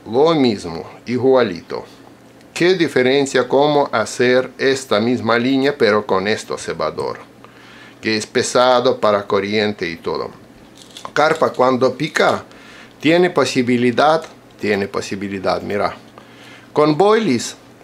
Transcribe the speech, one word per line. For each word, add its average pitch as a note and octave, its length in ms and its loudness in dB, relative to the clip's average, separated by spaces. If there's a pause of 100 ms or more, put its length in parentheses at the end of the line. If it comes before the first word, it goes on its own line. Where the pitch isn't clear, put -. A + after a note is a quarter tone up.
Lo D3 300 2
mismo, F#2+ 500 0 (220)
igualito. A#2 800 0 (680)
¿Qué F3+ 220 2
diferencia C3+ 720 2
cómo C#3+ 460 2
hacer B2 640 0
esta C3 400 0
misma A2+ 400 0
línea, C3+ 400 0
pero G#2+ 260 2
con F#2+ 220 0
esto G#2 320 -4
cebador? D#2 600 -6 (840)
Que A2 160 -2
es G#2+ 100 -6
pesado B2 720 2
para G#2 300 0
corriente G2+ 600 -2
y E2 80 -8
todo. D2+ 340 -8 (840)
Carpa D3+ 380 2
cuando B2+ 440 0
pica, D3 500 -2 (560)
tiene F3 300 2
posibilidad, B2+ 920 0 (360)
tiene G2+ 280 -2
posibilidad, F#2+ 760 -6
mira. F#2 320 -4 (800)
Con D3+ 240 2
boilies, G3 600 2 (280)